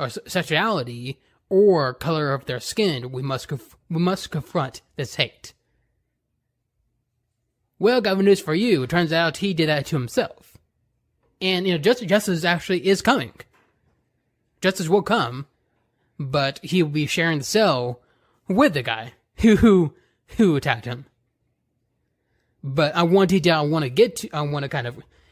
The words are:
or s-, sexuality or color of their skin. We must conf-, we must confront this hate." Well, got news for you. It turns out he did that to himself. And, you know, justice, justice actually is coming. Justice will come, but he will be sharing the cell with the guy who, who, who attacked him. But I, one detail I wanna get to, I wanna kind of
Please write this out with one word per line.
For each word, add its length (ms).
or 60
s-, 200
sexuality 920
or 460
color 380
of 140
their 140
skin. 520
We 100
must 260
conf-, 280
we 120
must 300
confront 520
this 180
hate." 400
Well, 220
got 160
news 220
for 140
you. 280
It 80
turns 200
out 280
he 160
did 160
that 160
to 100
himself. 640
And, 260
you 60
know, 60
justice, 280
justice 380
actually 420
is 140
coming. 320
Justice 300
will 100
come, 460
but 440
he 200
will 80
be 160
sharing 320
the 60
cell 580
with 280
the 80
guy 320
who, 200
who, 380
who 200
attacked 280
him. 220
But 320
I, 100
one 240
detail 320
I 20
wanna 260
get 280
to, 140
I 120
wanna 260
kind 180
of 160